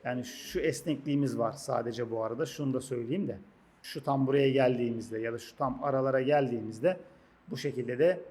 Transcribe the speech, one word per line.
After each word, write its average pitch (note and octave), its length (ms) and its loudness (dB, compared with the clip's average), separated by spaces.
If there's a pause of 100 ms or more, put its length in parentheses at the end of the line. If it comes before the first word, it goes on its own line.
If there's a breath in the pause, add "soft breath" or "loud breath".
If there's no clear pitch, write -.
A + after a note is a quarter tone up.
Yani B2 220 -4
şu - 340 -6
esnekliğimiz C#3+ 800 0
var A2+ 120 2
sadece A#2 600 -2
bu A2 120 -2
arada. A#2 220 -2
Şunu C3+ 280 -4
da C3 80 0
söyleyeyim C3 460 -2
de. G#2+ 100 -6 (440)
Şu - 220 -10
tam C3+ 240 2
buraya C#3 220 6
geldiğimizde A#2 720 2
ya A#2 140 -4
da A#2+ 40 -6
şu - 180 -14
tam C3+ 280 -2
aralara C3 380 2
geldiğimizde B2+ 760 2 (520 loud breath)
bu C3+ 80 -8
şekilde B2+ 420 -4
de F3 200 6 (120)